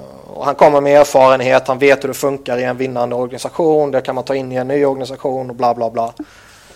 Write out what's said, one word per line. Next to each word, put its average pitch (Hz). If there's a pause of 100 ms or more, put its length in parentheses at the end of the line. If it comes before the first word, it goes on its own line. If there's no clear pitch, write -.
(280)
och -
han 135
kommer 147
med 143
erfarenhet, 131
han 127
vet 139
hur 139
det 131
funkar 139
i 127
en 127
vinnande 123
organisation, 139
det 131
kan 135
man 127
ta 135
in 131
i 127
en 127
ny 143
organisation 131
och 120
bla, 120
bla, 117
bla. 117 (640)